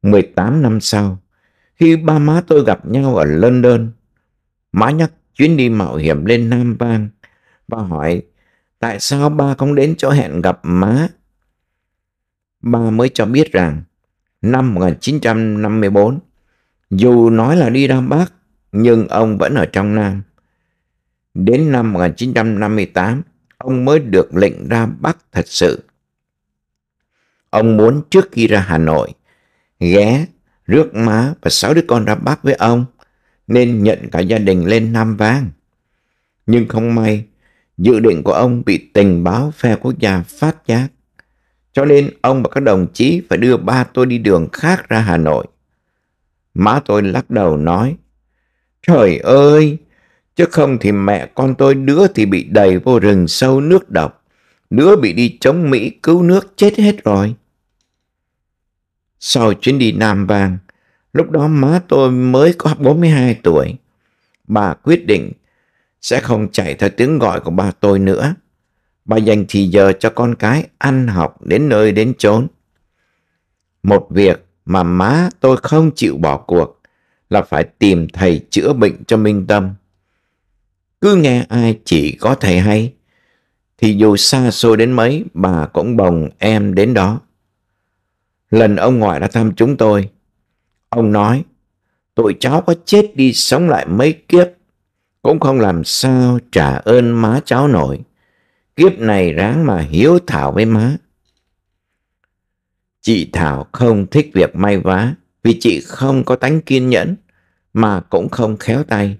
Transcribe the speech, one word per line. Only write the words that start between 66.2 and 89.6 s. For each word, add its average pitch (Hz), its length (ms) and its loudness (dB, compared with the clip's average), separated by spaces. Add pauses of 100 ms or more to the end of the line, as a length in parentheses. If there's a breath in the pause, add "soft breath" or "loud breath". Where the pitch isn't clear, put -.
chạy 80 240 -6
theo 98 140 -2
tiếng 139 300 0
gọi 104 200 -2
của 82 120 -8
ba 95 200 -2
tôi 98 280 0
nữa. 98 360 -2 (720)
Bà 110 120 0
dành 107 320 0
thì 101 180 0
giờ 98 320 4
cho 113 100 -2
con 120 260 -4
cái 127 320 -4 (100)
ăn 131 300 -2
học 90 380 -4
đến 135 240 0
nơi 107 220 2
đến 110 260 0
chốn. 113 300 0 (1400)
Một 101 260 2
việc 90 360 2 (200)
mà 90 180 0
má 101 460 0 (100)
tôi 131 180 2
không 156 380 0
chịu 78 220 -4
bỏ 73 200 -2
cuộc 82 440 -2 (480)
là 101 120 0
phải 78 220 -2
tìm 90 500 0
thầy 87 360 0
chữa 104 240 0
bệnh 110 300 -2
cho 113 140 -2
Minh 104 300 0
Tâm. 98 260 0 (1300)
Cứ 202 140 4
nghe 131 340 2
ai 113 360 0
chỉ 76 260 0
có 120 240 -2
thầy 90 240 0
hay, 107 340 0 (840)
thì 107 160 2
dù 101 240 4
xa 127 340 0
xôi 113 260 2
đến 117 140 2
mấy, 127 320 0 (100)
bà 87 320 -2
cũng 113 320 -4
bồng 85 400 0
em 104 380 -2
đến 110 180 2
đó. 107 280 0 (1300)
Lần 107 260 2
ông 117 240 0
ngoại 92 200 0
đã 95 80 -4
thăm 110 280 -2
chúng 131 220 0